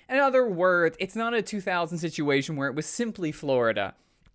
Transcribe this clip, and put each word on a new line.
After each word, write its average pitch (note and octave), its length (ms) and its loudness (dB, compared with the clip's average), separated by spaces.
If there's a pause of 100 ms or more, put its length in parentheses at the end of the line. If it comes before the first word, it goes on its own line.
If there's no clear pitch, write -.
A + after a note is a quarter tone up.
In C4 100 -2
other C4 280 4
words, F3 540 2
it's F#3+ 160 -6
not A#3 180 -2
a A3 80 0
two G#3+ 180 -6
thousand F3 380 -2
situation D3+ 580 0
where C#3 120 -2
it B2+ 60 -6
was D3+ 120 -4
simply G#3 460 -4
Florida, A#2 640 0 (400)